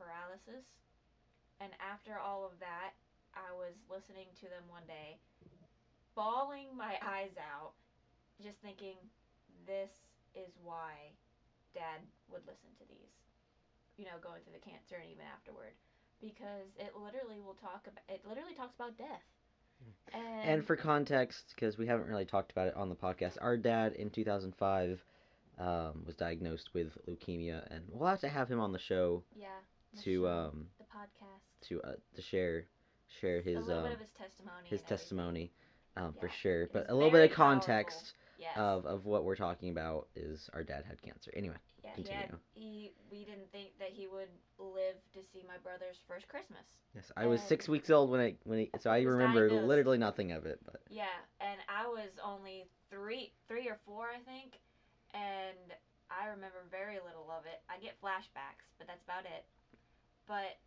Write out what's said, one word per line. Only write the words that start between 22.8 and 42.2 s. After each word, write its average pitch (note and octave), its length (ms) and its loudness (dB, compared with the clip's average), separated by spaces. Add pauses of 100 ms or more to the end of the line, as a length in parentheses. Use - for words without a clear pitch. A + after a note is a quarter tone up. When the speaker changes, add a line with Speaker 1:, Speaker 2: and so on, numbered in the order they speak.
Speaker 2:
the F2 80 -4
podcast, F#2 440 -2
our A#2+ 160 4
dad A2+ 380 4
in G#2 160 -4
two A2 140 -2
thousand G2 300 0
five, F#2 500 2 (540)
um, E2 460 -2
was E2 120 -10
diagnosed E2 580 -4
with E2 320 -2
leukemia, E2+ 640 -6
and E2+ 200 -10
we'll D3 180 0
have F#3+ 120 2
to C#3+ 80 -2
have C3+ 220 -2
him A#2+ 100 2
on G2+ 120 2
the F2+ 60 -4
show F2+ 460 2 (100)
Speaker 1:
Yeah, F#3+ 260 -14 (320)
the - 100 -16
Speaker 2:
to, F#2 200 2
Speaker 1:
show, F2+ 60 4
Speaker 2:
um, D#2+ 500 -2
Speaker 1:
the - 60 -20
podcast. G3+ 560 -18 (280)
Speaker 2:
to, F2 140 -2
uh, - 140 -6 (180)
to - 80 -10
share, F2 440 2 (420)
share F2+ 300 0
Speaker 1:
A F2 40 0
Speaker 2:
his, E2+ 240 0
Speaker 1:
little E2 160 2
bit D#2+ 60 0
Speaker 2:
um, D#2+ 60 -2
Speaker 1:
of D2+ 60 -10
his - 120 -14
testimony F3+ 560 -16
Speaker 2:
his G3+ 120 -2
Speaker 1:
and - 60 -16
everything. - 20 -14 (100)
Speaker 2:
testimony, F2 540 -4 (440)
um, E2+ 180 -4
for - 120 -4
Speaker 1:
Yeah, - 60 -4
Speaker 2:
sure. F2 300 2
Speaker 1:
it F2 100 -2
Speaker 2:
But G#2+ 120 0
Speaker 1:
is - 60 -6
Speaker 2:
a A#2+ 40 2
little D3+ 160 10
bit D#3+ 140 12
of D#3+ 40 12
Speaker 1:
very - 0 -
powerful. D#3 160 8 (220)
Speaker 2:
context - 480 0 (240)
Speaker 1:
Yes. D#3+ 180 -8
Speaker 2:
of, G2 300 2
of F#2+ 180 -2
what G#2 200 2
we're F#2 120 2
talking F2+ 320 -2
about D#2+ 460 -4
is D2+ 400 -10
our D#2 100 -4
dad C#2+ 220 -8
had - 160 -14
cancer. - 320 -16
Anyway, F2+ 220 -4 (280)
Speaker 1:
Yeah, G#2+ 60 -12
he - 140 -10
Speaker 2:
continue. G3 160 -6 (100)